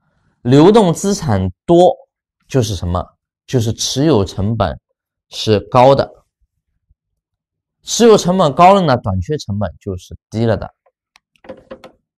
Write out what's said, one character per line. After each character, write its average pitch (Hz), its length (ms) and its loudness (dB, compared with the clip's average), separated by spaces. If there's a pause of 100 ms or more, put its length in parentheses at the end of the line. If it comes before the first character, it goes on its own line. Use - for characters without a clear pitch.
(420)
流 143 300 4
动 202 220 2
资 196 200 -4
产 98 380 -4 (140)
多 175 300 2 (520)
就 131 140 -2
是 107 140 -6
什 87 120 -10
么？ 85 180 -6 (400)
就 131 140 -4
是 110 120 -2
持 - 340 -6
有 117 200 2
成 104 320 -6
本 87 200 -4 (520)
是 107 300 -2 (100)
高 131 240 4
的， - 180 -2 (1700)
持 - 240 -2
有 214 100 6
成 180 200 -2
本 156 160 0
高 180 200 6
了 202 80 2
呢， 135 160 0
短 95 240 -6
缺 151 160 -8
成 101 220 -10
本 95 200 -6
就 95 160 -10
是 - 220 -18 (140)
低 110 140 -2
了 107 120 0
的， - 160 -16 (1400)